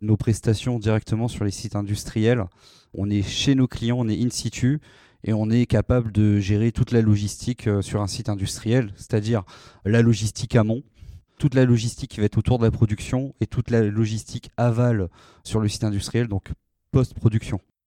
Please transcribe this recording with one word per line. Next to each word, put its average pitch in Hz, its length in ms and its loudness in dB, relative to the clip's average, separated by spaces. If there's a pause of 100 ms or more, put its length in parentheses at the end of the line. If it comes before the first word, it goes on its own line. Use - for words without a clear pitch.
nos 107 160 2
prestations 117 640 0
directement 110 500 -2
sur - 160 -6
les 101 60 -2
sites - 260 -8
industriels. 104 680 -2 (480)
On 101 160 -4
est 101 100 2
chez - 340 0
nos 131 140 4
clients, 120 300 -4
on 117 100 -2
est 101 100 0
in 120 120 0
situ 127 500 -2 (420)
et 110 120 -2
on 107 160 0
est 120 160 4
capable 113 460 0
de 104 260 4
gérer 104 340 2
toute 120 200 -2
la 117 100 6
logistique, 104 640 0
euh, 101 160 0
sur 104 180 -4
un 104 60 -2
site 107 240 -6
industriel, 104 680 -2
c'est-à-dire 107 460 -2 (420)
la 113 160 4
logistique 110 560 2
amont, 113 260 2 (540)
toute 135 200 0
la 131 80 6
logistique 120 480 0
qui - 80 -6
va 104 60 2
être - 120 -2
autour 120 220 2
de 117 40 2
la 110 60 4
production 127 680 -2
et 110 80 -2
toute 120 200 -6
la 117 140 4
logistique 107 760 -2
aval 117 520 0 (340)
sur - 160 -4
le 107 100 0
site - 140 -8
industriel, 110 460 -2
donc 101 240 -6 (400)
post-production. 113 680 0 (280)